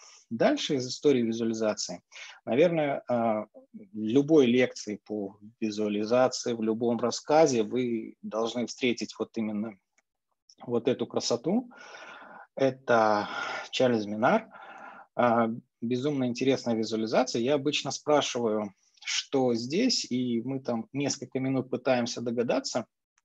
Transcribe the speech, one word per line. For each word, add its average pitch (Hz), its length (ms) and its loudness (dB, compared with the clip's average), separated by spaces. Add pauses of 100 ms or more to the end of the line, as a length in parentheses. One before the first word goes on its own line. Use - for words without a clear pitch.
(300)
Дальше 175 460 2
из 127 100 -2
истории 127 360 2
визуализации. 113 800 -2 (440)
Наверное, 147 640 2
а, 117 380 0 (480)
любой 131 540 4
лекции 120 580 0
по 104 340 -8 (220)
визуализации, 107 920 0
в 117 80 -6
любом 117 380 0
рассказе 131 640 4
вы 113 580 -4
должны 113 460 -4
встретить - 500 -2
вот - 200 -6
именно 107 400 -4 (920)
вот 120 220 0
эту 117 180 0
красоту. 156 640 -2 (840)
Это 113 760 2 (420)
Чарльз 120 340 2
Минар. 123 440 2 (640)
А, 117 340 4 (320)
безумно 127 440 -2
интересная 120 500 0
визуализация. 113 640 0
Я 135 140 2
обычно 139 360 -2
спрашиваю, 120 840 0 (300)
что 127 520 0
здесь, 160 560 0
и 123 320 0
мы 131 160 -6
там 120 340 -4
несколько 135 460 -4
минут 131 320 -2
пытаемся 123 500 0
догадаться. 120 640 -2 (380)